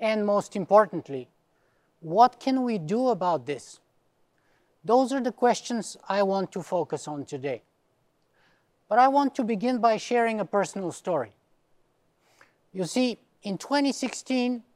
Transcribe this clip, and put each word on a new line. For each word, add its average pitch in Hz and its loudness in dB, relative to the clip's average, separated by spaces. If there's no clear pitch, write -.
And 220 0
most 202 0
importantly, 170 2
what 202 2
can 262 -2
we 233 -2
do 214 -2
about 175 0
this? 135 -10
Those 240 4
are 277 0
the 240 -4
questions 233 -2
I 196 0
want 196 0
to 180 -8
focus 160 -4
on 143 -10
today. 131 -8
But 220 2
I 262 8
want 277 2
to 254 -2
begin 233 -2
by 220 4
sharing 233 0
a 180 -4
personal 196 -2
story. 139 -6
You 185 -4
see, 247 0
in 190 -6
twenty 277 0
sixteen, 247 -4